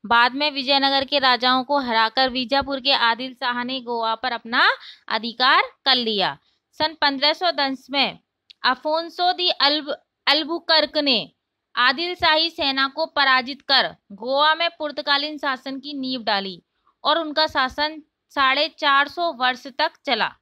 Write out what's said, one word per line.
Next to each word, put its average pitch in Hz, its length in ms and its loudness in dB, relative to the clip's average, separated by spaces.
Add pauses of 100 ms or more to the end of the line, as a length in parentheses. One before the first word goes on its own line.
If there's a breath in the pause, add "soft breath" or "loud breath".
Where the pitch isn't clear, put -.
बाद 240 280 4
में 294 160 -2
विजयनगर 277 540 0
के 285 140 -2
राजाओं 254 460 2
को 285 140 0
हराकर 240 520 0
बीजापुर 262 500 -2
के 277 120 0
आदिल 233 420 0
शाह 247 300 -4
ने 262 160 -8
गोवा 233 340 -4
पर 247 180 -6
अपना 247 380 0 (380 loud breath)
अधिकार 247 540 2 (220)
कर 262 120 4
लिया। 202 420 -2 (340)
सन 311 280 -4
पन्द्रह 285 320 2
सौ 339 180 -2
दस 269 400 -4
में 240 280 -2 (460)
अफोंसो 320 680 0
दी 359 160 0
अल्ब-, 294 480 0 (300)
अल्बुकर्क 311 720 0
ने 247 340 0 (440)
आदिल 269 380 0
शाही 330 360 0
सेना 269 380 -2
को 311 180 -4
पराजित 269 560 0
कर 226 340 2 (160)
गोवा 269 420 2
में 339 160 -2
पुर्तगालीन 294 680 -4
शासन 269 420 -6
की 294 120 -14
नींव 262 300 -6
डाली 196 400 -4 (420)
और 302 140 2
उनका 311 280 0
शासन 294 560 -4 (260)
साढ़े 277 400 0
चार 285 400 2
सौ 339 240 -4
वर्ष 254 340 -2
तक 302 260 -2 (140)
चला। 208 360 0